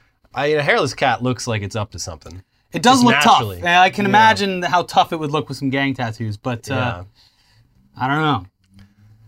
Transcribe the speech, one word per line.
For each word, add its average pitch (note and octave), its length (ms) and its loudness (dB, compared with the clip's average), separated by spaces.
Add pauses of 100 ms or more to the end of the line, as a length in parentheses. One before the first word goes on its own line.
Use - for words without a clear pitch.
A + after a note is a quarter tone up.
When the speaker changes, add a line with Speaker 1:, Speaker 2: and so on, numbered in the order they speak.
(340)
Speaker 1:
I, C#3 140 -2
a D3+ 140 0
hairless E3 320 0
cat B2 300 -2
looks B2+ 240 -4
like A2 140 -4
it's G2 140 -10
up G#2 160 -6
to F2 80 -14
something. E2 440 -16 (300)
Speaker 2:
It E3 100 -6
does B3+ 140 6
Speaker 1:
Just B3 80 4
Speaker 2:
look A#3 100 6
tough. C#3+ 100 4 (140)
Speaker 1:
naturally. F#2 200 -6
Speaker 2:
And E3+ 80 -4
I F3+ 220 6
can G3+ 160 -4
Speaker 1:
Yeah. G3 40 0
Speaker 2:
imagine G3+ 520 2
how F3 220 0
tough F3+ 300 0
it E3+ 40 -4
would D3+ 140 -6
look D3 160 -2
with C#3 100 -10
some C#3 120 -4
gang C#3 240 -2
tattoos, A2 440 -6
but, A#2+ 320 -8
uh, C#3+ 60 -4
Speaker 1:
Yeah. A#2+ 280 -4 (960)
Speaker 2:
I B2+ 80 -2
don't C#3+ 140 0
know. C3+ 240 0 (840)